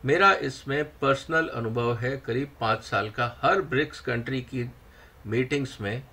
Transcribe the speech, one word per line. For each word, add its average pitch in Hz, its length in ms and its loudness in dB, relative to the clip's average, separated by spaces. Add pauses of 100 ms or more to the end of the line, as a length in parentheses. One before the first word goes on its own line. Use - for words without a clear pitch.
मेरा 190 280 6 (100)
इसमें 139 400 -4 (160)
पर्सनल 151 500 2
अनुभव 117 480 0
है 123 200 -2
करीब 127 420 -4
पाँच 110 240 0
साल 107 260 -2
का। 120 320 -2
हर 190 220 4
ब्रिक्स 147 360 -2
कंट्री 123 440 -4
की 123 260 -6 (580)
मीटिंग्स 131 540 -2
में 107 320 -4